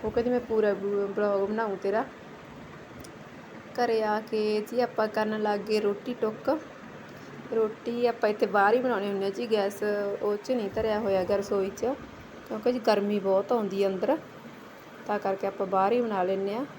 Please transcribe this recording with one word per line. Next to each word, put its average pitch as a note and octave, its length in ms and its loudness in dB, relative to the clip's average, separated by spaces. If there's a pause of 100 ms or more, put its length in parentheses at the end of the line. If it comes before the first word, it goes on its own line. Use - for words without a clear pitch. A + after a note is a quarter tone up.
ਉਹ A3 80 -2
ਕਹਿੰਦੀ, A#3+ 200 2
"ਮੈਂ B3 80 4
ਪੂਰਾ A3 340 4
ਵਲੌਗ G3+ 760 2
ਬਣਾਊਂ G#3+ 260 0
ਤੇਰਾ।" G3+ 300 0 (1700)
ਘਰੇ A3+ 280 2
ਆ G#3+ 180 2
ਕੇ G#3+ 480 0
ਜੀ A#3+ 120 0
ਆਪਾਂ A#3 260 2
ਕਰਨ G#3+ 340 0
ਲੱਗ G#3 180 2
ਗਏ G#3+ 200 0
ਰੋਟੀ G#3 340 -2
ਟੁੱਕ। A#3+ 460 0 (920)
ਰੋਟੀ A3+ 520 0
ਆਪਾਂ A#3 240 4
ਇੱਥੇ G#3+ 160 2
ਬਾਹਰ G3+ 280 6
ਹੀ B3+ 60 6
ਬਣਾਉਣੀ A3+ 280 0
ਹੁੰਦੀ G3 180 0
ਆ G3 40 0
ਜੀ, A3 220 -2
ਗੈਸ G3+ 320 2 (380)
ਉਹ G#3 140 2
'ਚ G#3 160 -4
ਨਹੀਂ A3 240 0
ਧਰਿਆ A3 240 2
ਹੋਇਆ G3 240 2
ਗਾ G3 120 2
ਰਸੋਈ G3+ 340 2
'ਚ, - 160 -4 (640)
ਕਿਉਂਕਿ A3 240 0
ਜੀ B3 80 0
ਗਰਮੀ G#3 400 2
ਬਹੁਤ G3 320 2
ਆਉਂਦੀ G3 320 2
ਆ G3 40 4
ਅੰਦਰ, F#3+ 300 2 (920)
ਤਾਂ G#3 120 0
ਕਰਕੇ G3 280 0
ਆਪਾਂ F#3+ 200 -2
ਬਾਹਰ F#3+ 240 4
ਹੀ B3 100 4
ਬਣਾ G#3 220 0
ਲੈਂਦੇ G3 320 0
ਹਾਂ। C4 100 -2 (140)